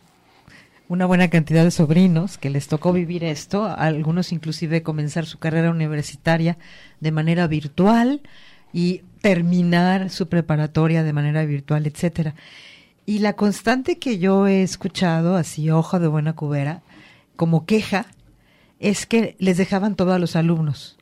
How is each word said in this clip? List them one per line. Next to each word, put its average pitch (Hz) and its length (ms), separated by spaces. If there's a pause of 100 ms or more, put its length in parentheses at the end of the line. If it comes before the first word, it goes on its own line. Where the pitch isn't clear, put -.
(880)
una 180 180
buena 180 240
cantidad 160 340
de 175 60
sobrinos 170 640
que 139 140
les 139 180
tocó 156 240
vivir 175 320
esto, 165 400
a 208 100
algunos 156 560
inclusive 160 520
comenzar 156 420
su - 140
carrera 165 320
universitaria 165 880 (420)
de 156 120
manera 165 340
virtual 202 720 (540)
y 175 260 (220)
terminar 180 880
su - 180
preparatoria 160 720
de 151 120
manera 147 320
virtual, 147 400
etcétera. 156 480 (720)
Y 208 140
la 208 160
constante 233 640
que 233 200
yo 196 280
he 190 160
escuchado, 175 720
así, 156 340
ojo 160 280
de 170 100
buena 156 260
cubera, 147 480 (540)
como 165 280
queja, 208 420 (720)
es - 280
que 226 320
les 185 180
dejaban 190 400
todo 185 160
a 185 60
los 170 180
alumnos. 160 640